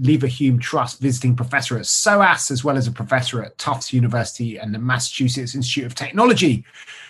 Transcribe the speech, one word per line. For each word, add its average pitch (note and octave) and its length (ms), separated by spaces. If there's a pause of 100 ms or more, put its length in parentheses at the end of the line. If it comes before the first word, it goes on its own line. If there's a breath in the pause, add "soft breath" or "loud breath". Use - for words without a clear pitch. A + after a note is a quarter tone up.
Leverhulme C3 600
Trust B2 400
visiting B2+ 340
professor B2+ 420
at A2 80
soas, G3+ 640
as B2+ 140
well C#3 140
as C3 100
a A#2+ 60
professor A#2+ 500
at - 160
Tufts - 340
University A#2+ 640
and G#2+ 160
the A2 60
Massachusetts B2 800
Institute C3 280
of A#2+ 120
Technology, F#3 680 (460 loud breath)